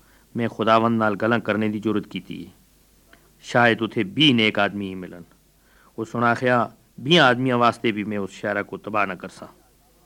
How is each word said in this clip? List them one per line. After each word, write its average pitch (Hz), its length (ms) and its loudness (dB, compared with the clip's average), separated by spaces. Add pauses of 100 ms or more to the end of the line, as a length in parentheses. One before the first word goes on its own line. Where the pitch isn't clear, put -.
(360)
ਮੈਂ 117 120 -2
ਖੁਦਾਵੰਦ 113 500 2
ਨਾਲ 107 180 0
ਗੱਲਾਂ 113 240 -2
ਕਰਨੇ 107 280 -2
ਦੀ 107 100 -6
ਜੁਰਤ 104 280 -4
ਕੀਤੀ - 400 -14
ਹੈ, - 60 -20 (880)
ਸ਼ਾਇਦ 120 420 2
ਉੱਥੇ 110 200 -2
ਵੀਹ 123 320 2
ਨੇਕ 110 240 2
ਆਦਮੀ 101 300 -2
ਹੀ 95 60 -10
ਮਿਲਣ।" 87 280 -14 (760)
ਉਸ 113 180 -8
ਨੇ 120 100 2
ਆਖਿਆ, 120 460 2 (280)
"ਵੀਹ 160 200 4
ਆਦਮੀਆਂ 127 380 4
ਵਾਸਤੇ 117 340 2
ਵੀ 104 120 -4
ਮੈਂ 104 140 -6
ਉਸ 98 120 -6
ਸ਼ਹਿਰਾਂ 101 340 -6
ਕੋ 98 120 -14
ਤਬਾਹ 104 300 -4
ਨਾ 95 80 -6
ਕਰਸਾਂ।" - 340 -16 (580)